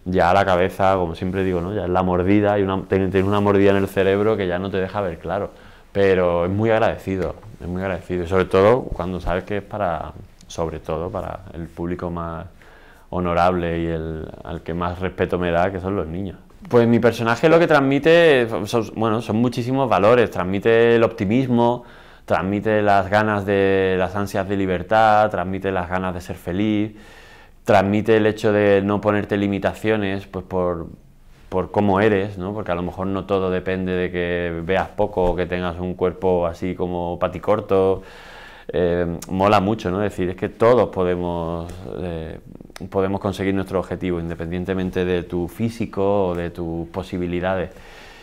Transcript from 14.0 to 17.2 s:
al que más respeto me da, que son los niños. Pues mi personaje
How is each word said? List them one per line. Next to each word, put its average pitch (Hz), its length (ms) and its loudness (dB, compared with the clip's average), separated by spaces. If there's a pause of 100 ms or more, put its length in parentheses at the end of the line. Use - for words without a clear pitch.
al 82 200 -10
que 82 100 -8
más 87 260 -4
respeto 90 400 -2
me 87 100 0
da, 87 220 2
que 95 80 -6
son 95 160 -4
los 82 120 -4
niños. 87 280 -8 (320)
Pues 120 220 4
mi 117 100 4
personaje 117 480 2